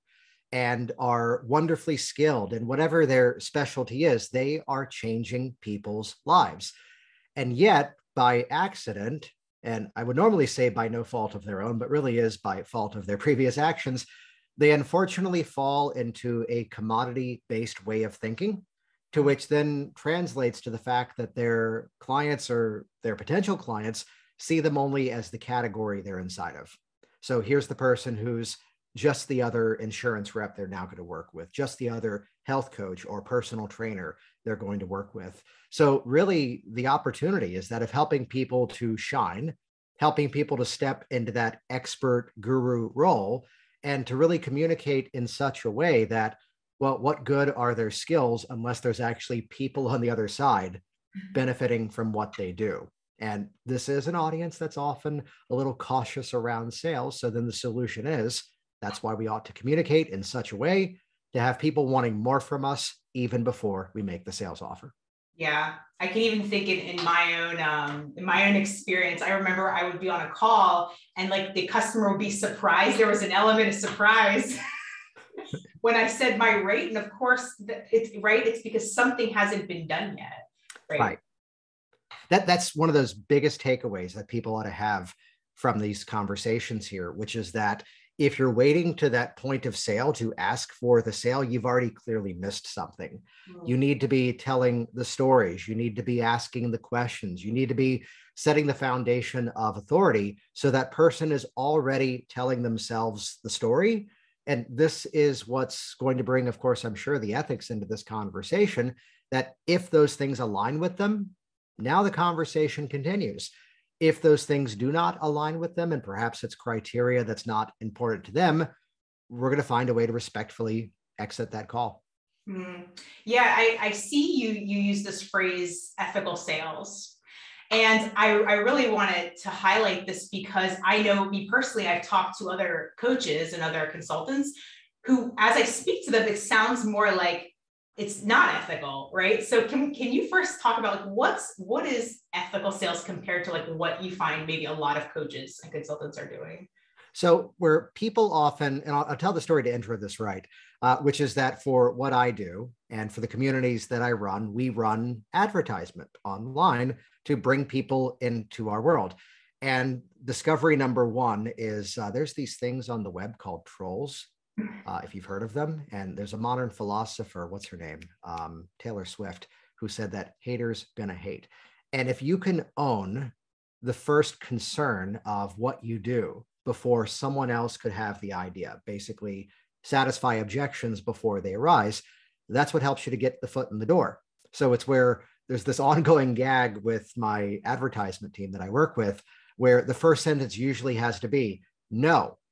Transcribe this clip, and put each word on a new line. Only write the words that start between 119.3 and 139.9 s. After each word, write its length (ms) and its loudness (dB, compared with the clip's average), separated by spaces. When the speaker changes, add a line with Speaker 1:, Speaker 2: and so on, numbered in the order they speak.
Speaker 1:
gonna 120 2
find 260 0
a 60 0
way 120 2
to 60 -4
respectfully 800 -6
exit 340 -8
that 160 -10
call. 340 -6
Speaker 2:
Hmm. 360 -12
Yeah, 320 4
I, 240 4
I 100 0
see 480 0
you, 120 0
you 280 -2
use 240 2
this 200 -8
phrase, 760 -2
ethical 380 -4
sales. 800 -8
And 460 4
I, 140 6
I 240 4
really 340 4
wanted 540 0
to 80 -8
highlight 560 2
this 220 -10
because 440 -2
I 180 4
know 260 4
me 220 -4
personally, 360 0
I've 200 0
talked 320 0
to 100 -8
other 500 -4
coaches 540 0
and 100 -6
other 240 -2
consultants 640 -4
who, 340 2
as 180 6
I 80 6
speak 420 0
to 40 -4
them, 160 4
it 120 0
sounds 480 2
more 260 4
like 400 0
it's 240 -6
not 320 6
ethical, 580 -6
right? 320 4
So 200 4
can, 280 0